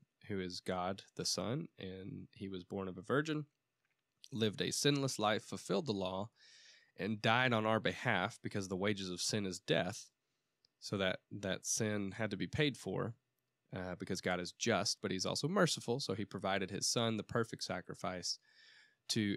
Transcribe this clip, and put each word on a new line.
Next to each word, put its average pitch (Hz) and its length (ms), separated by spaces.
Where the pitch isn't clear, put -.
who 98 120
is 90 200
God 92 420
the 90 80
Son, 104 440
and 95 560
he 98 140
was 92 160
born 98 240
of 92 100
a 92 40
virgin, 151 440
lived 107 300
a 90 100
sinless 139 460
life, 107 260
fulfilled 170 420
the 117 60
law, 95 380
and 104 260
died 123 300
on 110 140
our 110 140
behalf 101 640
because 101 260
the 98 80
wages 98 340
of 87 100
sin 104 260
is 90 120
death, - 520
so - 180
that, 95 220
that 101 360
sin 104 460
had 107 180
to 101 60
be 95 100
paid 147 300
for, 95 380
uh, 90 240
because 95 220
God 90 180
is 87 140
just, 104 500
but 101 80
he's 95 160
also 95 220
merciful, 143 500
so 117 160
he 104 100
provided 98 460
his 98 160
son, 113 300
the 101 60
perfect - 420
sacrifice, 92 720
to, 104 260